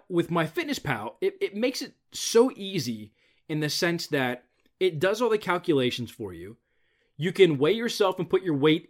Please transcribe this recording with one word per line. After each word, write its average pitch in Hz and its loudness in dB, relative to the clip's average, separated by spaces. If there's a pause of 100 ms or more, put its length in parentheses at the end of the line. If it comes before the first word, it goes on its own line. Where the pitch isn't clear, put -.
with 170 0
MyFitnessPal, 160 -2
it, 190 -2
it 196 -4
makes 254 -2
it 254 -14 (200)
so - 4
easy 123 -8 (380)
in 151 -2
the 151 -2
sense 170 -2
that 127 -2 (360)
it 180 0
does 196 0
all 247 2
the 220 2
calculations 156 0
for 101 -12
you. 90 -16 (600)
You 170 -2
can 170 6
weigh 151 4
yourself 220 0
and 180 -4
put 185 2
your 165 0
weight 156 2